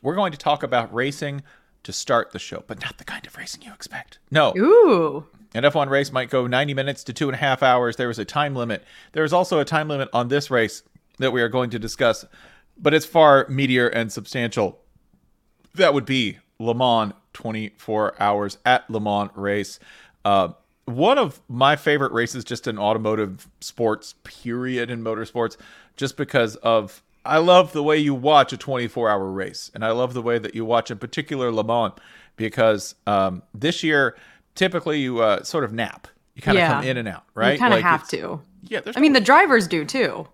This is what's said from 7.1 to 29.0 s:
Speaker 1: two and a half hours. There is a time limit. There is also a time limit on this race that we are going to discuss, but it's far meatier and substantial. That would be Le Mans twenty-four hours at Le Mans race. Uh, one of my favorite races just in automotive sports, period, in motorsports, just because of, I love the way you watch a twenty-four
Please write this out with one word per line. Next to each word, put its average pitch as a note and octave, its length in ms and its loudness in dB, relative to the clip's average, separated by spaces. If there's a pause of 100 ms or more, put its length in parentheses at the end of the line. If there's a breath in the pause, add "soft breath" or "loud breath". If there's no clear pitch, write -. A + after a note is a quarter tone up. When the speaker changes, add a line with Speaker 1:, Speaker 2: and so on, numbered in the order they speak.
Speaker 1:
two D3+ 140 -4
and C3 80 -4
a A#2 40 -10
half C3+ 220 0
hours. B2 360 2
There B2 120 -2
is A2+ 100 -8
a G2+ 60 -4
time D3 300 -4
limit. A#2 300 -6 (260 soft breath)
There D#3 140 -2
is D3 80 -2
also F3+ 260 2
a C#3 60 0
time D3+ 240 -2
limit C3+ 240 -4
on A#2+ 160 0
this C#3+ 200 0
race A2+ 340 0 (340)
that C3 160 0
we B2 80 2
are A#2 80 2
going B2 220 -2
to A#2 80 -6
discuss, A2+ 440 -2 (540 soft breath)
but D3 160 2
it's D#3 120 2
far D3 420 6
meatier B2+ 440 2
and A2+ 220 -4
substantial. A2+ 680 -4 (960)
That E3 180 4
would C3+ 120 0
be A#2 320 -2 (220)
Le A#2 140 -2
Mans A#2 400 0 (200)
twenty-four G#2+ 880 -6
hours G#2 420 -2
at B2 260 2
Le A2 120 -6
Mans G2+ 340 -2
race. G2+ 440 -6 (440 soft breath)
Uh, G2 260 2 (360)
one F3 340 2
of F3 280 -4
my C3+ 280 2
favorite C#3+ 360 0
races A#2 320 -4
just - 220 -10
in A2 140 -6
automotive G#2+ 680 -2 (140)
sports, - 640 -4
period, B2 680 -8
in A#2 140 -8
motorsports, A2+ 520 -6 (420 soft breath)
just C3+ 200 -6
because A#2+ 400 -2
of, A2+ 460 0 (200)
I D3+ 140 0
love F3 360 6
the D3+ 100 -2
way D3+ 160 2
you C#3+ 160 0
watch C3+ 380 4
a B2 40 -10
twenty-four A#2+ 500 -4